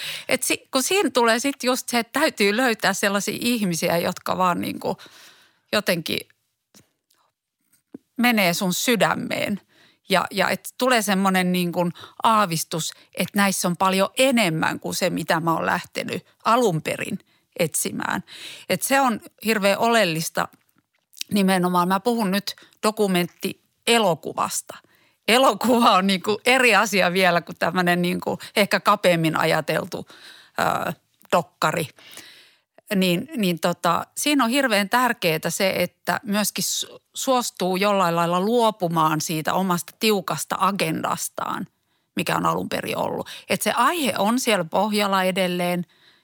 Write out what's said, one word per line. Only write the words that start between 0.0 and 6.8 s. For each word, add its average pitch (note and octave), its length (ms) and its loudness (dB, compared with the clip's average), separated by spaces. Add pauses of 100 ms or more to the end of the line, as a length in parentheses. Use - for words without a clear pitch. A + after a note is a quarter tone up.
Et C4 140 0
si-, - 280 -4
kun C4 120 0
siinä F#4 280 0
tulee A#3 280 2
sit C#4 260 -4
just B3 240 -2
se, A#3+ 100 0
että A#3 220 -2
täytyy G#3 360 2
löytää A#3 360 0
sellaisia G3+ 480 -2
ihmisiä, F3+ 560 0
jotka F3+ 420 -4
vaan F3+ 220 0
niinku - 360 -6 (760)
jotenkin F3+ 460 -2 (2000)